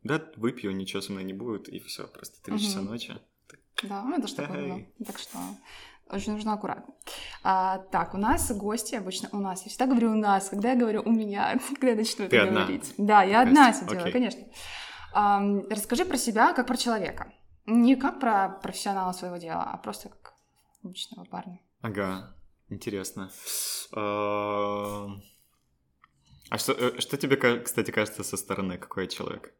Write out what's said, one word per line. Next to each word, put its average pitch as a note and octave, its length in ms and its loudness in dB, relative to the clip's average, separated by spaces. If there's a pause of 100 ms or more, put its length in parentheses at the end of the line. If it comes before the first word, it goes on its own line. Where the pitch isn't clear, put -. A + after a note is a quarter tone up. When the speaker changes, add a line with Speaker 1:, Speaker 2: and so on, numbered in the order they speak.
Speaker 1:
да, D#3 160 -2 (160)
выпью, G#2+ 400 -4
ничего G2 260 -6
со G#2 100 -8
мной F#2+ 120 -8
не F#2+ 100 -8
будет, G#2+ 340 -8
и F#2+ 100 -12
всё, - 300 -14
просто - 340 -20
три - 160 -6
часа G3+ 220 -4
Speaker 2:
Мгм. G3 100 -6
Speaker 1:
ночи. A#3+ 240 -10 (680)
Speaker 2:
Да, G3 200 -8
у A#3 60 -8
меня D#4+ 120 -2
тоже G#3 140 -6
такое D3 220 -8 (120)
было. - 100 -8
Speaker 1:
Эй. - 100 -16 (180)
Speaker 2:
Так - 120 -12
что - 200 -14 (680)
очень G3+ 260 -6
нужно G#3+ 180 -4
аккуратно. G#3 420 -6 (480)
А, F#3+ 360 2 (120)
так, E3+ 240 0
у - 40 -6
нас A#3 380 2
гости G#3 380 -4
обычно, F#3 380 -6
у G#3 60 -4
нас, F#3+ 260 -4
я - 40 -14
всегда - 180 0
говорю A#3 260 6
«у - 20 2
нас», G3+ 340 4
когда G3+ 220 0
я C4 60 4
говорю A3 280 2
«у G#3+ 60 2
меня», G3+ 480 2 (100)
<laughs> - 60 -
когда C4 140 2
я A#3 80 4
начну G#3+ 320 -2
Speaker 1:
Ты - 80 6
Speaker 2:
это G3 120 8
Speaker 1:
одна? - 120 2
Speaker 2:
говорить. - 360 -2
Да, G3+ 280 8
я G#3 180 6
Speaker 1:
То A#3 60 6
Speaker 2:
одна C#4 200 12
Speaker 1:
есть, A3 120 2
Speaker 2:
всё F3 80 -8
делаю, F3+ 200 -2
Speaker 1:
окей. - 40 -2
Speaker 2:
конечно. B3 300 0 (720)
Ам, G3+ 560 4
расскажи A#3 340 0
про F4+ 120 -2
себя A#3 360 4
как B3+ 140 0
про B3 100 -2
человека. - 560 -2 (340)
Не A#3 300 6
как C4+ 240 -2
про G3+ 280 2 (140)
профессионала F#3+ 500 -4
своего F#3 240 -8
дела, E3+ 360 -6
а - 60 -8
просто G#3 300 -12
как - 260 -20 (500)
обычного F3+ 400 -14
парня. F3+ 340 -12 (240)
Speaker 1:
Ага, F#2+ 520 -6 (360)
интересно. G2+ 580 -8 (640)
А, G#2 1160 -2 (1400)
а A2 80 -2
что, - 140 0
э, B2 280 0
что - 160 -4
тебе, C3+ 200 2
ка-, A#2+ 240 4
кстати, G#2 300 -2
кажется G#2+ 320 0
со - 140 -6
стороны, F#2 420 -4
какой - 260 -6
я F2+ 40 -4
человек? - 520 -10